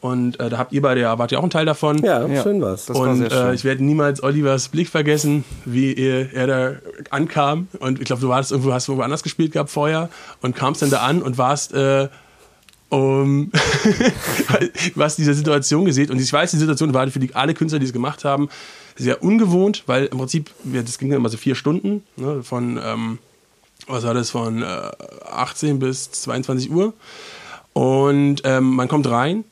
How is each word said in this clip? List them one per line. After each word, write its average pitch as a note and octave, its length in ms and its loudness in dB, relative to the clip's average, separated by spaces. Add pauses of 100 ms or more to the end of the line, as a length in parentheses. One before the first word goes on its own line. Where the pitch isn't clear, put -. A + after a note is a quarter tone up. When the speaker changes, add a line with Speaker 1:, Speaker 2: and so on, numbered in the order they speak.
Speaker 1:
Und, B2 380 -2
äh, A#2+ 100 -2
da A#2 80 -4
habt B2 140 -4
ihr C#3 100 0
beide B2+ 180 4
ja, A2+ 160 2
wart A#2+ 140 0
ja C3 80 2
auch D3+ 60 2
ein F3+ 60 2
Teil D#3+ 140 0
davon. D3+ 380 2
Speaker 2:
Ja, D3 240 2
Speaker 3:
Ja, C#3 160 0
Speaker 2:
schön G3+ 180 2
war's. F#2+ 260 -2
Speaker 3:
das B2+ 120 -2
war B2+ 120 4
Speaker 1:
Und, B2+ 80 4
Speaker 3:
sehr A#2 120 2
schön. B2+ 200 2
Speaker 1:
äh, B2+ 40 2
ich B2 80 -6
werde C3 220 0
niemals C#3+ 360 2
Olivers C#3 480 0
Blick E3 200 -2
vergessen, D3 560 2 (200)
wie C3 320 0
er, C3 380 0
er B2+ 140 0
da C3 240 0 (380)
ankam. D3+ 580 0 (100)
Und C3+ 220 -2
ich C3+ 60 -6
glaub, B2+ 120 -2
du C3 100 0
warst C3+ 220 2
irgendwo, C3+ 220 2
hast B2 160 -2
irgendwo C3 160 0
anders D3 180 -4
gespielt D#3+ 300 -2
gehabt D3 180 -2
vorher D#3+ 380 0 (320)
und B2+ 160 -2
kamst C#3+ 260 0
dann C#3+ 80 2
da B2+ 120 2
an D3+ 200 2
und B2+ 160 -4
warst, C3+ 340 0
äh, C3+ 360 2 (800)
um, C#3 640 2 (540)
<laughs> - 880 -2
warst D3+ 240 0
dieser D3 160 4
Situation D3 500 2
gesehen. C#3+ 260 2
Und B2+ 100 0
ich B2+ 120 -2
weiß, E3 180 2
die F3 80 0
Situation D#3 360 2
war C3 140 2
für C3+ 120 -4
die, B2+ 160 -2
alle C#3+ 180 0
Künstler, D#3 240 -2
die C3 80 0
es B2 60 -6
gemacht B2+ 320 -4
haben, C#3+ 240 0 (480)
sehr B2+ 260 -2
ungewohnt, G3 640 4
weil C3+ 200 2
im C3 120 -4
Prinzip, C#3 320 -4 (140)
wir, B2+ 180 -4
das A#2+ 160 -8
ging C3+ 120 -2
dann C#3 80 2
immer A#2 100 2
so A2+ 80 -6
vier C3 180 -2
Stunden, G3 480 -2 (140)
ne, C3+ 260 -6
von, A#2+ 400 -4
ähm, A2+ 360 -6 (680)
was B2 180 -6
war A#2 100 0
das, A#2+ 160 -2
von, A2+ 320 -4
äh, F#2+ 40 -6 (640)
achtzehn C#3+ 480 -2
bis C3 340 -4
zweiundzwanzig B2+ 580 -4
Uhr. F#3+ 220 2 (800)
Und, C#3+ 720 4
ähm, C3 300 4
man B2+ 140 0
kommt C#3+ 220 2
rein D3+ 420 0